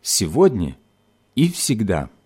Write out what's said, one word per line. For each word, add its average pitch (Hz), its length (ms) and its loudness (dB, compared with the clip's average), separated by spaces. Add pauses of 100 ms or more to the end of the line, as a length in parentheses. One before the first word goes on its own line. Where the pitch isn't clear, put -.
сегодня 95 720 0 (580)
и 165 160 4
всегда. 110 600 -2 (160)